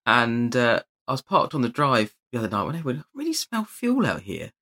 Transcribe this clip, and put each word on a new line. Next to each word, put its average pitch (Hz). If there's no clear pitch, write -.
And, 117
uh, 117
I 127
was 135
parked -
on 139
the 120
drive 123
the 120
other 110
night 101
when 147
I 170
went, 151
"I 147
really 311
smell 220
fuel 247
out 92
here." 95